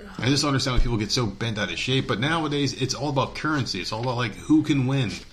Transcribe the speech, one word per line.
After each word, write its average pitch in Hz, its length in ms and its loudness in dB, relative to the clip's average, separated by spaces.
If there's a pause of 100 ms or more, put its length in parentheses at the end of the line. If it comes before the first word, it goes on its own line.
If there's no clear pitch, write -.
(180)
I 110 80 -2
just 143 180 2
understand 131 320 2
why - 60 8
people 120 160 4
get 104 120 -2
so 123 160 0
bent 110 320 -4
out 95 140 -2
of 85 60 -6
shape. 127 280 0
But 110 140 0
nowadays, 147 600 0
it's - 140 0
all 139 140 -4
about 131 260 0
currency. 143 460 -2
It's 85 120 -6
all 110 100 -4
about, 123 140 -2
like, 120 180 -2
who 151 280 4
can 139 240 2
win. 131 240 2 (220)